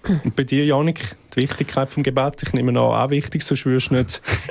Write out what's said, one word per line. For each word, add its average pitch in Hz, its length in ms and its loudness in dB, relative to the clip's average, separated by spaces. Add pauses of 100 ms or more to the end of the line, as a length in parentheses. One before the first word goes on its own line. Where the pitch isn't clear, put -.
(240)
Und - 100 -2
bei 135 80 0
dir, 139 220 2
Janik, 147 500 0 (220)
die 127 60 2
Wichtigkeit 143 500 -2
vom 147 100 -2
Gebet, 135 400 0
ich - 100 -4
nehme 123 200 2
an, 120 60 2
auch 117 320 2
wichtig, 143 320 -2
sonst - 220 -2
würdest 131 280 2
du - 20 4
nicht 127 260 0 (300)